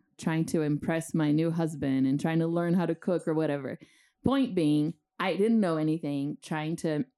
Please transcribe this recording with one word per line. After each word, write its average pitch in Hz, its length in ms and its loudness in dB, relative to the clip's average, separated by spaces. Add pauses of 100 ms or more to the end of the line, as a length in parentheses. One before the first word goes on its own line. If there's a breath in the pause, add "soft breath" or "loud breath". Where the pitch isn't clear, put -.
(180)
trying 160 280 0
to 160 160 0
impress 156 520 -2
my 151 180 2
new 160 180 2
husband 147 580 0
and 139 120 0
trying 165 200 0
to 165 80 0
learn 170 260 0
how 180 120 2
to 165 100 0
cook 170 320 -2
or 165 60 0
whatever. 147 460 -2 (440 loud breath)
Point 262 300 2
being, 151 400 2 (260)
I 175 160 0
didn't 220 240 4
know 170 180 2
anything, 147 680 -2
trying 156 340 -4
to 156 280 -2 (120)